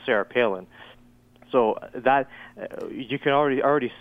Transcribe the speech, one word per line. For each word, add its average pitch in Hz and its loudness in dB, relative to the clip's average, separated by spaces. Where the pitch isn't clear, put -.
Sarah 107 0
Palin. 98 -2
So 117 4
that, 131 2
uh, - -10
you 131 -8
can 151 0
already, 139 2
already 139 2